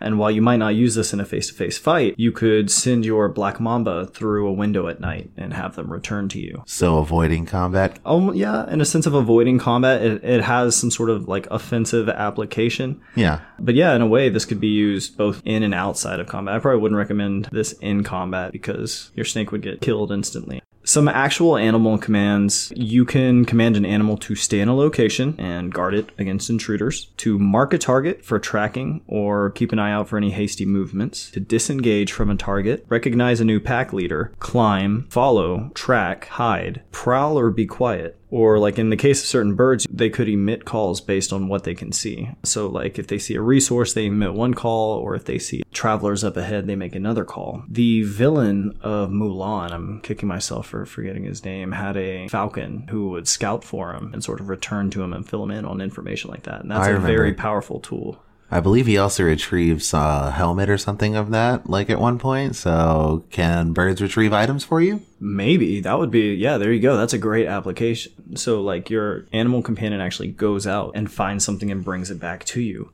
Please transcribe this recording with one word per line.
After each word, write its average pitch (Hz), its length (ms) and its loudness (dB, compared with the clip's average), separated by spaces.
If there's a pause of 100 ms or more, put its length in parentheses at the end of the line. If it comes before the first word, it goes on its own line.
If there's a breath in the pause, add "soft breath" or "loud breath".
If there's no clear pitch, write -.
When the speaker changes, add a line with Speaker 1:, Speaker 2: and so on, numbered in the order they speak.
Speaker 1:
And 107 160 -2
while 104 140 2
you 107 100 2
might 120 180 6
not 107 180 2
use 117 180 4
this 110 180 -2
in 101 60 -4
a 101 60 -4
face-to-face - 540 -4
fight, 151 380 2
you 117 140 2
could 107 400 2
send 123 340 2
your 107 240 2
black 98 300 -2
mamba 110 480 0
through 104 400 -2
a 98 60 0
window 98 340 0
at 85 140 -6
night 87 360 -8
and 92 180 -8
have 90 200 -8
them 87 180 -8
return 98 360 -6
to - 100 -8
you. - 280 -10
Speaker 2:
So 82 320 2
avoiding 82 460 2
combat? 92 600 0
Speaker 1:
Um, 180 260 2
yeah, 208 380 -2
in 156 100 0
a 147 40 2
sense 156 220 2
of 143 80 2
avoiding 120 440 6
combat, 123 440 2
it, 110 200 0
it 117 200 2
has 120 340 2
some 120 160 0
sort 117 180 0
of, 107 160 -2
like, 95 240 -4
offensive 113 580 0
application. 110 920 -2 (160 loud breath)
Speaker 2:
Yeah. 82 240 2 (180)
Speaker 1:
But 120 160 0
yeah, 151 220 6
in 117 60 4
a 117 40 4
way, 123 220 6
this 107 160 0
could 104 160 -4
be 107 80 0
used 104 480 0
both 104 280 -2
in 110 200 0
and 101 100 0
outside 95 460 -4
of 87 80 -8
combat. 98 260 -6
I 113 60 -2
probably 123 200 4
wouldn't 107 180 2
recommend 101 520 -2
this 110 220 -2
in 101 320 -2
combat 92 480 -6
because - 640 -8
your 110 80 -4
snake 107 260 -4
would 107 120 -6
get 95 180 -10
killed 104 320 -2
instantly. 98 160 -4 (560)
Some 147 240 4
actual 139 480 4
animal 110 400 4
commands. 101 800 2
You 120 300 4
can 123 400 4
command 113 320 4
an 101 80 2
animal 107 320 2
to - 160 -8
stay 101 260 0
in 101 80 2
a 127 80 2
location 139 640 2
and 90 340 -6
guard 92 220 -2
it 107 240 -2
against 98 320 -4
intruders, 107 560 -2 (120)
to 107 200 2
mark 107 340 4
a 175 60 4
target 135 480 0
for 110 120 0
tracking 123 680 -4
or 101 440 0
keep 113 220 -2
an 113 60 2
eye 104 140 0
out 104 160 -2
for 110 100 -2
any 101 140 0
hasty 101 340 -4
movements, 98 640 -2
to 98 100 -8
disengage 113 720 0
from 104 160 0
a 101 80 2
target, 101 540 -2
recognize 120 500 2
a 113 60 4
new 110 120 4
pack 123 360 -2
leader, 85 440 -4
climb, 104 680 2
follow, 110 680 2
track, 101 540 0
hide, 92 540 -2 (100)
prowl 143 460 2
or 117 120 4
be 107 140 0
quiet. 92 500 -2 (160)
Or, 110 280 6
like, 104 200 2
in 110 120 2
the 110 60 2
case 139 260 4
of - 40 -8
certain 104 280 2
birds, 127 360 4
they 113 200 0
could 110 180 -2
emit 104 380 0
calls 104 340 -2
based 98 320 -2
on 98 160 -2
what 95 160 -2
they 90 100 -4
can - 180 -10
see. - 360 -6 (140)
So, 107 240 -2
like, - 320 -4
if 101 80 -6
they 101 120 -4
see - 180 -6
a - 40 -2
resource, 123 540 4
they 113 100 0
emit 101 300 0
one 120 180 0
call, 113 460 0
or - 160 -4
if - 100 -8
they - 140 -4
see - 240 -6 (100)
travelers 101 500 0
up 101 140 -2
ahead, 95 300 -4
they 101 100 -4
make 92 180 -8
another 104 300 -2
call. - 460 -10
The 113 320 2
villain 104 800 0
of 104 260 -2
Mulan, 98 640 -4
I'm 95 300 -10
kicking 104 260 -6
myself 98 380 -6
for 104 180 -10
forgetting 95 400 -10
his 98 180 -10
name, 95 300 -8
had 98 240 -6
a 92 320 -6
falcon 107 640 -6
who 104 220 -4
would 85 140 -8
scout - 380 -4
for 87 300 -10
him - 180 -12
and 104 100 -10
sort 104 180 -8
of 98 100 -10
return 98 400 -4
to 95 120 -4
him 90 120 -6
and 92 120 -10
fill 104 160 -6
him 101 80 -6
in 107 140 -8
on 98 160 -8
information - 500 -8
like - 120 -14
that. - 180 -10
And - 100 -10
that's 95 160 2
Speaker 2:
I 101 40 4
Speaker 1:
a 101 60 4
Speaker 2:
remember. 104 200 2
Speaker 1:
very 110 160 4
powerful - 480 -4
tool. - 420 -8 (280)
Speaker 2:
I 87 100 0
believe 107 260 6
he 104 120 4
also 98 260 2
retrieves 82 680 2
a 73 380 2
helmet 87 360 0
or 101 80 2
something 104 400 -2
of 104 140 -2
that, 117 400 0
like, 101 180 0
at 110 100 0
one 120 200 2
point. 135 380 -2
So 80 760 2
can 85 420 0
birds 92 300 2
retrieve 107 320 2
items 127 300 2
for 165 180 0
you? 208 200 0 (180)
Speaker 1:
Maybe. 101 600 0
That 95 180 -2
would 147 140 -2
be, 107 240 4
yeah, 123 220 0
there 104 140 2
you 117 80 2
go. 127 160 4
That's 113 160 0
a 117 60 -2
great 107 300 0
application. 101 880 -6
So, 110 260 -2
like, 92 260 -4
your 104 440 -4
animal 117 300 2
companion 104 380 -4
actually 92 280 -6
goes 104 360 -2
out 98 300 -4
and 104 160 -4
finds 98 340 -4
something 101 280 -4
and 95 120 -6
brings 92 260 -6
it 87 100 -10
back 87 260 -10
to - 140 -4
you. - 340 -6